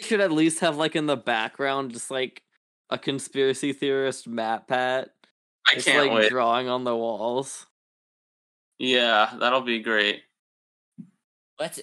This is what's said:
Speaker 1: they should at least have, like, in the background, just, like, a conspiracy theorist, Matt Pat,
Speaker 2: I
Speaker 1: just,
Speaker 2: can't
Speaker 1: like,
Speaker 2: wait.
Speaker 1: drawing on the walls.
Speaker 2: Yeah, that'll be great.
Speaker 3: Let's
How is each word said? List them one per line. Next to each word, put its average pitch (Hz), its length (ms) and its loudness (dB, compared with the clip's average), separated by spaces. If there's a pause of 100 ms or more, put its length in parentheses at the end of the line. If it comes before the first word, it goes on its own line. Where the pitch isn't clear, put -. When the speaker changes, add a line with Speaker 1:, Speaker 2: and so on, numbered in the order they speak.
Speaker 1:
they - 60 -12
should 214 140 0
at 190 100 2
least 160 300 2
have, 160 160 0
like, 156 180 -2
in 156 120 -2
the 143 100 0
background, 131 760 -4
just, 117 200 -12
like, 131 300 -6 (480)
a 120 80 -4
conspiracy 135 720 -2
theorist, 135 560 -2
Matt 113 400 -4
Pat, 127 420 0 (580)
Speaker 2:
I - 60 4
Speaker 1:
just, 127 120 -2
Speaker 2:
can't 139 220 4
Speaker 1:
like, 113 80 2
Speaker 2:
wait. 107 140 6
Speaker 1:
drawing 123 380 2
on 127 160 -2
the 120 120 -2
walls. 113 680 -4 (1120)
Speaker 2:
Yeah, 117 600 4
that'll 127 240 2
be 117 180 -2
great. 107 420 0 (1400)
Speaker 3:
Let's 165 240 -8